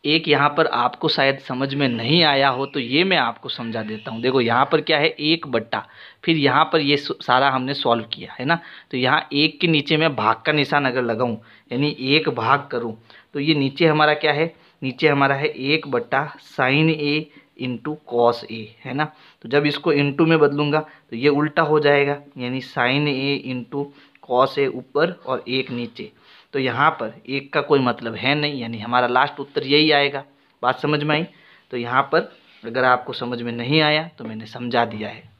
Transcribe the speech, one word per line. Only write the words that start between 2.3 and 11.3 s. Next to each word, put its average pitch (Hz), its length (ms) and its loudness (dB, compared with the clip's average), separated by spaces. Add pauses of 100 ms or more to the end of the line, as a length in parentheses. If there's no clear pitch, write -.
हो 131 160 -2
तो 139 140 -6
ये 131 240 0
मैं 190 140 2
आपको 120 320 -4
समझा 113 340 -6
देता 110 280 -10
हूँ। 113 100 -8
देखो 131 200 2
यहाँ 120 240 2
पर 156 160 0
क्या 156 160 2
है, 147 120 2
एक 156 380 -2
बट्टा, 113 380 -4 (380)
फिर 165 140 2
यहाँ 139 280 4
पर 160 160 0
ये 143 160 2
स-, - 240 -6
सारा 131 280 2
हमने 131 240 -2
सॉल्व 117 320 0
किया - 280 -12
है 123 120 -8
ना, 170 140 0 (320)
तो 135 60 -4
यहाँ 127 360 0
एक 151 280 0
के 180 60 0
नीचे 156 300 2
मैं 156 180 2
भाग 113 300 0
का 156 60 0
निशान 143 340 0
अगर 127 180 -2
लगाऊँ 117 340 -2 (340)